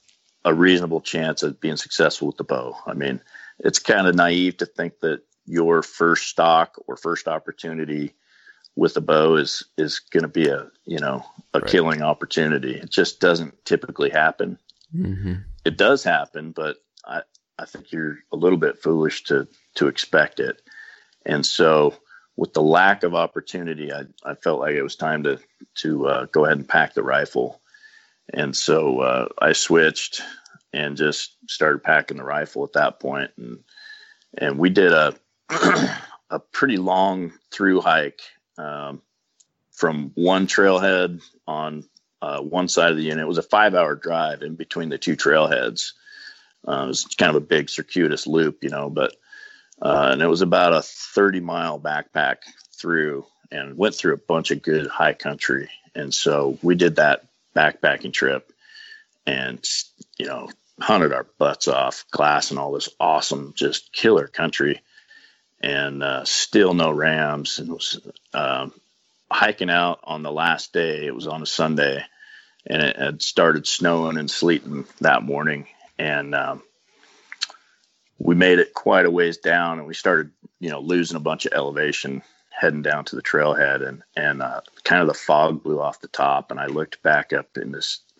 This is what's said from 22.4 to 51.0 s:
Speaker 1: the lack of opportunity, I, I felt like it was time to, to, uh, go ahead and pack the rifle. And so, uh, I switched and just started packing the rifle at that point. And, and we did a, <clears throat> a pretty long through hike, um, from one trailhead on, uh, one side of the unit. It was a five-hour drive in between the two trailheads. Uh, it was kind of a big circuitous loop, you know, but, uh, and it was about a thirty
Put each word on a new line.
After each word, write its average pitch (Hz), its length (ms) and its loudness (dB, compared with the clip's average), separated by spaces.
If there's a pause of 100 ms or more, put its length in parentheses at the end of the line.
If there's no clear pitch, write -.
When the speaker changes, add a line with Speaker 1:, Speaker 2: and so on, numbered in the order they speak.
Speaker 1:
the 78 80 2
lack 90 420 6
of 85 120 -2
opportunity, 82 760 -4
I, 71 120 -8 (200)
I 71 120 -10
felt 78 240 -2
like 73 160 -2
it 69 80 -2
was 69 120 -8
time 78 280 -4
to, 69 160 -2 (360)
to, 73 320 -2
uh, 65 180 -2
go 76 200 2
ahead 76 120 2
and 67 100 -8
pack 78 260 2
the 57 100 -2
rifle. 65 580 -2 (720)
And 71 220 -4
so, 76 440 2
uh, 64 280 0 (120)
I 78 140 4
switched - 680 2 (520)
and 73 240 -6
just 76 380 -2 (120)
started 76 360 0
packing 71 340 0
the 65 60 -12
rifle 71 400 -6
at - 100 -10
that 73 260 0
point. 69 380 -6
And, 60 260 -14 (760)
and 71 200 -2
we 90 120 4
did 92 220 6
a, 76 240 4 (180)
<clears throat> - 160 -20 (800)
a - 100 -6 (120)
pretty 131 260 0
long 92 540 0 (200)
through 92 300 2
hike, 78 400 2 (360)
um, 73 440 -12 (720)
from 76 440 -4
one 92 320 2
trailhead 92 760 2 (260)
on, 76 360 -6 (380)
uh, 71 200 -6
one 87 260 -2
side 85 240 4
of 78 60 0
the 78 60 -2
unit. 78 160 -4
It 78 80 -4
was 85 100 -2
a 78 60 -2
five-hour 92 520 4
drive 80 460 -4
in 78 140 -10
between 82 340 -8
the 69 80 -6
two - 180 -2
trailheads. 73 760 2 (760)
Uh, 69 180 -4
it - 20 -6
was - 180 -4
kind - 240 0
of 78 60 0
a 73 100 2
big - 240 0
circuitous 78 560 -2
loop, 78 380 0
you 69 60 -6
know, 71 200 -6
but, 73 260 -2 (640)
uh, 71 320 2
and 69 80 0
it 85 60 2
was 85 140 4
about 90 320 6
a 78 80 4
thirty 98 600 0